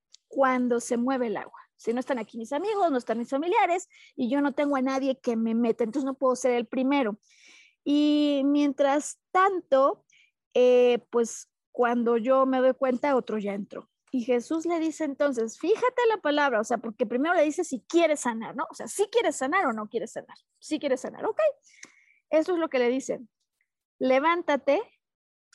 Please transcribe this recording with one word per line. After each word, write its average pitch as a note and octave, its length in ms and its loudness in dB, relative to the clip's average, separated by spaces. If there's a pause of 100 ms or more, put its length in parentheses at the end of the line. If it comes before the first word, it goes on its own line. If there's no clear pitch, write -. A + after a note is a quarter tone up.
(280)
cuando B3 520 2
se A#3+ 160 -4
mueve B3 300 0
el G3+ 100 -4
agua. - 240 -12 (160)
Si - 180 -4
no B3 60 -2
están C#4 180 -4
aquí - 180 -10
mis A3+ 160 -10
amigos, F#4+ 380 0
no C4 80 0
están A#3+ 180 -2
mis A#3 140 -8
familiares, F4 580 0 (260)
y B3+ 140 -2
yo C#4+ 140 2
no C#4+ 100 0
tengo C#4+ 240 0
a C4 60 0
nadie C4+ 360 -2
que A#3+ 160 -2
me A3+ 200 0
meta, A#3 280 0
entonces A#3 220 -2
no C4+ 80 -2
puedo B3+ 240 0
ser B3+ 160 0
el A#3+ 140 0
primero. B3+ 520 0 (640)
Y D4 600 2
mientras C#4+ 760 0 (120)
tanto, F#4 760 2 (480)
eh, B3 580 4
pues - 400 -4 (220)
cuando A#3+ 460 0
yo C4 260 4
me C4 160 0
doy B3+ 140 4
cuenta, C4 420 0
otro A3+ 220 -4
ya G3+ 160 -4
entró". - 340 -12 (240)
Y B3 120 -4
Jesús C4 420 -2
le E4+ 140 -2
dice D#4 240 -4
entonces, C4 540 -4
fíjate A4+ 500 0
la G#4+ 100 2
palabra, C#4+ 420 2
o A3+ 40 -4
sea, A#3 140 -2
porque A3+ 280 -6
primero C4 280 0
le D#4+ 100 4
dice D#4 180 -2
si C4+ 200 -6
quiere D#4+ 340 2
sanar, A3+ 400 -6
¿no? D4+ 140 -6
O D4+ 40 -18
sea, - 140 -12
¿sí G4+ 220 -2
quieres F#4+ 260 0
sanar E4 300 0
o B3 60 0
no G#3+ 160 -8
quieres A3+ 240 -6
sanar? - 240 -14 (220)
Sí - 200 -6
quieres C#4 220 -2
sanar, - 260 -10
ok. A4 140 -2 (880)
Eso D#4+ 240 0
es F4 60 0
lo D#4+ 100 -2
que C4+ 100 -4
le A#3+ 100 2
dice. C4 320 -4 (800)
"Levántate, D4 840 0 (720)